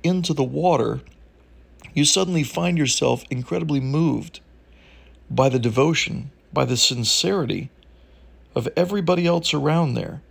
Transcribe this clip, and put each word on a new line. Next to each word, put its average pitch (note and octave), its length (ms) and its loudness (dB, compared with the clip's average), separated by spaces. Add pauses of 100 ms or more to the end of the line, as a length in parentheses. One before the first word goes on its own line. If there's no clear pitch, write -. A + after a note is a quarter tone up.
into F3 300 0
the C#3 100 0
water, C3 580 0 (920)
you D3 120 2
suddenly F3+ 380 2
find F3 340 -2
yourself C3 520 0
incredibly C#3 500 -4
moved C#3+ 600 -2 (920)
by C3 200 4
the B2+ 100 0
devotion, C3+ 720 0 (200)
by C3+ 140 0
the B2 120 0
sincerity B2 960 0 (800)
of A#2 220 -2
everybody F3+ 500 0
else E3+ 280 0
around D3+ 400 2
there. A#2 380 -6